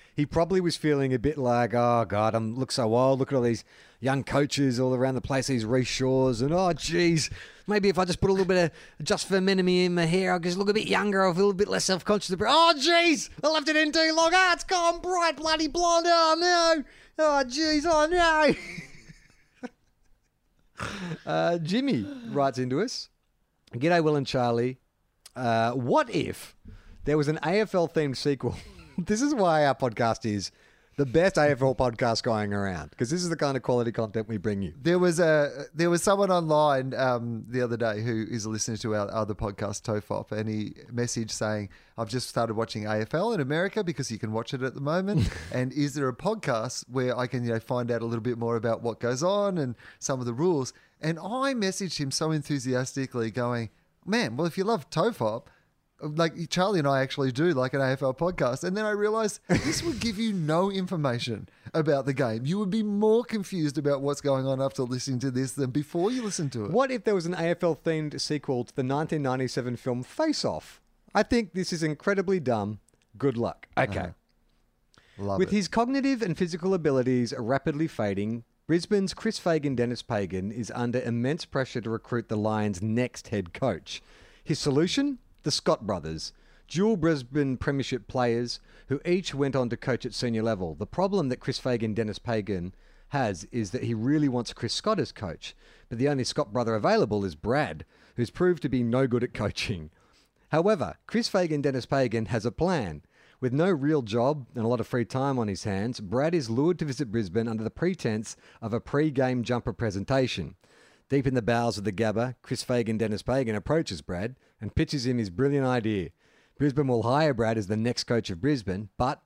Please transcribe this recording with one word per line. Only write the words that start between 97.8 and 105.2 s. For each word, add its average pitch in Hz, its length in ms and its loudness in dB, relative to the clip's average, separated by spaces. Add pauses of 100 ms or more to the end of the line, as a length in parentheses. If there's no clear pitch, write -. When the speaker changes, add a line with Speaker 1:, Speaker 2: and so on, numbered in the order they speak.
Speaker 1:
who's 120 120 -2
proved 180 360 0
to 151 40 0
be 127 140 0
no 123 240 2
good 120 180 0
at 110 80 -4
coaching. 95 580 -4 (600)
However, 160 560 0
Chris 226 220 -2
Fagan, 156 340 0
Dennis 131 240 -2
Pagan 120 400 0
has 104 180 -2
a 117 80 -2
plan. 135 480 -2 (400)
With 127 140 -2
no 165 160 2
real 147 320 2
job 120 520 0
and 113 120 -2
a - 20 0
lot 120 120 0
of 110 60 -4
free 120 200 -2
time 131 320 -2